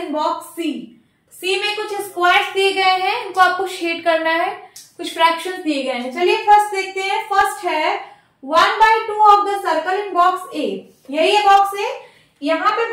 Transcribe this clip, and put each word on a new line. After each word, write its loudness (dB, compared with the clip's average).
in -8
box -4
C। -4
सी -4
में -4
कुछ -8
squares 0
दिए 2
गए 2
हैं, -2
इनको -4
आपको 2
shade -6
करना 0
है, -2
कुछ -10
fractions 0
दिए -2
गए -4
हैं। -8
चलिए 2
first 4
देखते -4
हैं। -2
First 0
है -4
one 2
by 6
two -2
of 8
the -2
circle -2
in -8
box 0
A। -4
यही 2
है 4
box 4
A। -4
यहाँ 0
पे -2